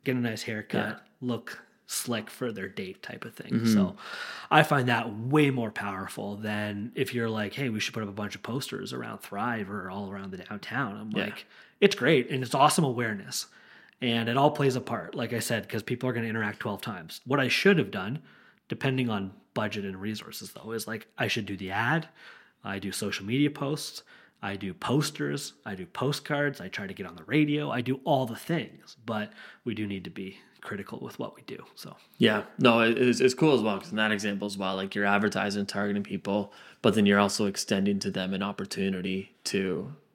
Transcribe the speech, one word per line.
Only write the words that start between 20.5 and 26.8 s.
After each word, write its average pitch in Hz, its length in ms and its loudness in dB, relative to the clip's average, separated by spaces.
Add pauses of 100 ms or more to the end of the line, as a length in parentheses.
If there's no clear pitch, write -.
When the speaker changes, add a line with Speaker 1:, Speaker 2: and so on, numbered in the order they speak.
Speaker 1:
though, 110 200 -12
is, 113 160 -6
like, 110 180 -8 (120)
I 113 100 0
should 104 180 -2
do 98 100 -6
the 95 140 -8
ad, 120 380 0 (560)
I 98 160 -4
do 101 100 -4
social 98 360 -4
media 143 240 2
posts, 147 520 -6 (400)
I 98 140 -4
do 95 180 -6
posters, 143 800 0 (120)
I 98 120 -8
do 92 100 -10
postcards, 143 720 -2
I 92 80 -10
try 101 200 -8